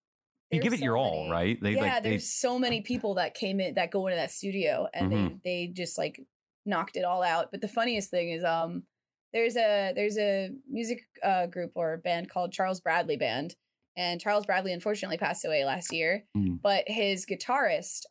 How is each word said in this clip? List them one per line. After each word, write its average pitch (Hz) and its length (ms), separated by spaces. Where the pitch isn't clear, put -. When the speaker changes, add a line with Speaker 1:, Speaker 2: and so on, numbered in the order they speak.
Speaker 1:
You 165 80
give 202 120
Speaker 2:
there's - 20
Speaker 1:
it - 80
your 123 120
Speaker 2:
so 120 60
Speaker 1:
all, 120 120
Speaker 2:
many 78 200
Speaker 1:
right? 87 300
They, 104 140
Speaker 2:
Yeah, 107 60
Speaker 1:
like, 220 220
they 220 80
Speaker 2:
there's - 220
so 247 260
many 240 220
people 214 340
that 175 200
came 196 260
in, 175 140
that 175 160
go 190 160
into 180 100
that 165 140
studio, 180 640
and 190 180
Speaker 1:
Mm-hmm. 202 320
Speaker 2:
they, 175 240
they - 0
just, 175 300
like, 156 240
knocked 170 320
it 185 80
all 180 180
out. 170 280
But 202 100
the 214 80
funniest 226 420
thing 175 180
is, 165 140
um, 165 440
there's 233 240
a, 208 380
there's 208 220
a 196 340
music, 226 320
uh, 185 240
group 175 280
or 165 220
band 175 320
called 180 240
Charles 190 280
Bradley 160 360
Band. 131 380
And 175 240
Charles 208 240
Bradley 190 280
unfortunately 190 440
passed 170 280
away 151 200
last 135 280
year, 165 320
Speaker 1:
Mm. 90 260
Speaker 2:
but 196 240
his 202 380
guitarist, 190 840